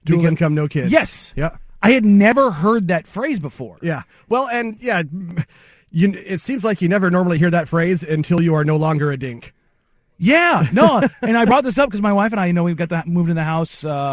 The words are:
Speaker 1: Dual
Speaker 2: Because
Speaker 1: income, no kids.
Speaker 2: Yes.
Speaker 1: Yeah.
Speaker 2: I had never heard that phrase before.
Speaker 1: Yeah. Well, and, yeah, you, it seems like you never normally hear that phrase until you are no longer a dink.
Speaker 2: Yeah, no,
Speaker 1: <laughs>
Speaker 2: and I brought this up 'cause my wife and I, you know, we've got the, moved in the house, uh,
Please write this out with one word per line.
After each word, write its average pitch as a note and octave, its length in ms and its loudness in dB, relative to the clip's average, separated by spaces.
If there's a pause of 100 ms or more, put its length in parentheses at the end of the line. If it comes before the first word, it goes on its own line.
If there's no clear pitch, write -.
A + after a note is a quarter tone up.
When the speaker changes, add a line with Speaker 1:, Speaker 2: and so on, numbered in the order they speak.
Speaker 1:
Dual E3+ 160 2
Speaker 2:
Because E3+ 120 2
Speaker 1:
income, D#3 240 0
no D3+ 120 0
kids. D3+ 240 -2
Speaker 2:
Yes. - 440 -2
Speaker 1:
Yeah. - 220 -6 (240)
Speaker 2:
I G#3 100 4
had B3+ 120 4
never G#3+ 480 6
heard F#3+ 380 0
that E3 180 -2
phrase B3 320 -6
before. C3 420 -12
Speaker 1:
Yeah. D#3+ 220 -6 (240)
Well, B3+ 220 0
and, A#3 320 -6
yeah, G#3+ 220 -2 (880)
you, F#3 220 2
it F#3 280 -8
seems B3+ 220 -6
like G#3+ 180 -2
you F3 80 0
never F#3+ 220 2
normally F3+ 260 2
hear E3+ 140 2
that E3 180 -2
phrase E3+ 340 0
until D#3 380 -2
you E3 140 2
are D3+ 100 0
no D#3 100 0
longer D3+ 360 -2
a C3+ 60 -6
dink. B2 360 -12 (640)
Speaker 2:
Yeah, C4+ 560 2
no, C4 420 4
Speaker 1:
<laughs> - 60 -14
Speaker 2:
and A#3 160 0
I A#3 80 2
brought B3+ 180 2
this B3+ 140 -4
up C4+ 140 2
'cause G3+ 100 -6
my G#3 120 2
wife G3+ 180 0
and A3 100 -4
I, F#3 60 0
you F3 60 0
know, F3 100 0
we've E3+ 140 -2
got E3+ 120 -4
the, E3 160 -4
moved E3+ 240 0
in E3+ 60 0
the D#3+ 80 -2
house, D#3+ 420 -4
uh, D#3 40 -6 (240)